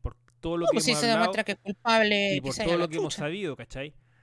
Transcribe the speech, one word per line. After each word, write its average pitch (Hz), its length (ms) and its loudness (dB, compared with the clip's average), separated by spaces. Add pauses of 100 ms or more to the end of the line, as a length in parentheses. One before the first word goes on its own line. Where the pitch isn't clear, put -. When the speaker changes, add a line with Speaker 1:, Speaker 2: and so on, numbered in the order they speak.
Speaker 1:
Por - 160 -8 (220)
todo 170 180 -2
lo 170 80 0
Speaker 2:
No, 622 60 4
Speaker 1:
que - 60 2
Speaker 2:
pues, - 80 2
si 254 40 4
Speaker 1:
hemos 233 120 2
Speaker 2:
se 233 40 2
Speaker 1:
hablado 226 160 4
Speaker 2:
demuestra 214 220 0
que - 80 -4
es - 80 -8
culpable, 208 720 2
Speaker 1:
y 190 60 0
Speaker 2:
que 190 40 -4
Speaker 1:
por 135 120 -4
Speaker 2:
se 220 100 -4
Speaker 1:
todo 165 60 0
Speaker 2:
vaya 170 40 4
a - 60 4
Speaker 1:
lo 170 60 0
Speaker 2:
la 165 40 -2
Speaker 1:
que 156 80 -6
hemos 392 160 -2
Speaker 2:
chucha. 151 120 -6
Speaker 1:
sabido, 165 300 -6
¿cachai? 135 380 -12 (300)